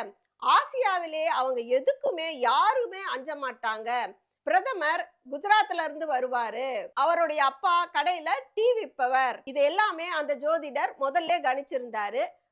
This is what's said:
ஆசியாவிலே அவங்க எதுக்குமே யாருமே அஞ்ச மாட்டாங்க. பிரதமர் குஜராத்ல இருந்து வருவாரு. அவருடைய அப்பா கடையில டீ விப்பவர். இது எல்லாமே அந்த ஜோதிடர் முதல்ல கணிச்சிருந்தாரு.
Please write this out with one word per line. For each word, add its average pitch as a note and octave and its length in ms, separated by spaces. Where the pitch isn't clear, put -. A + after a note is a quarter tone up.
ஆசியாவிலே F4 840
அவங்க B3+ 240
எதுக்குமே F4+ 500
யாருமே F#4+ 520
அஞ்ச C4+ 300
மாட்டாங்க. A3+ 460
பிரதமர் F4 560
குஜராத்ல F#4+ 560
இருந்து D4+ 240
வருவாரு. B3 560
அவருடைய D#4+ 380
அப்பா F4 220
கடையில E4 400
டீ A4 100
விப்பவர். B3+ 580
இது C#4+ 180
எல்லாமே F4 380
அந்த C#4+ 240
ஜோதிடர் D4+ 500
முதல்ல E4 440
கணிச்சிருந்தாரு. B3 760